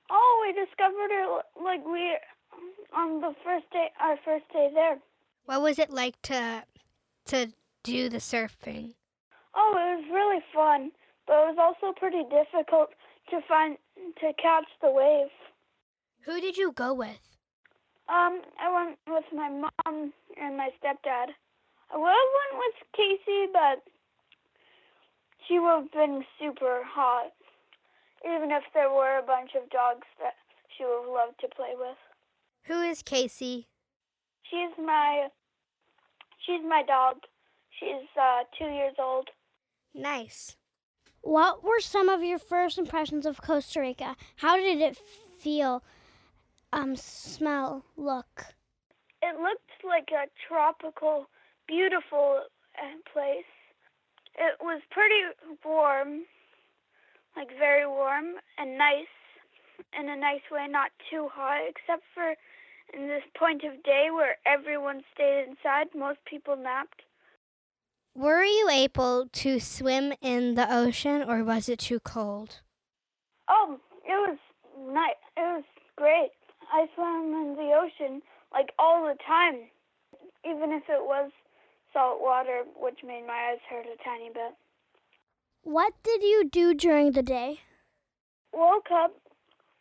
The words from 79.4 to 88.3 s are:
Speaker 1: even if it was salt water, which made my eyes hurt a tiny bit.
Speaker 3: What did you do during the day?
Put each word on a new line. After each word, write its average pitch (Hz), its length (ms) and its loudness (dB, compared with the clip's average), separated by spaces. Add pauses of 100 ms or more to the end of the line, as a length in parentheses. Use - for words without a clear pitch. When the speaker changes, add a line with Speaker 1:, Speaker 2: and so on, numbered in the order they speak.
Speaker 1:
even 311 260 -4
if 302 180 -4
it 285 140 0
was 277 300 -2 (600)
salt 254 280 2
water, 254 420 0 (160)
which 247 280 -6
made 240 200 -14
my 240 260 -4
eyes 240 60 -6 (120)
hurt 233 160 -10
a 233 180 -16
tiny 233 240 -10
bit. 233 260 -8 (1080)
Speaker 3:
What 330 400 0
did 440 200 0
you 415 280 6
do 349 240 6
during 294 380 4
the 262 100 2
day? 254 380 -4 (920)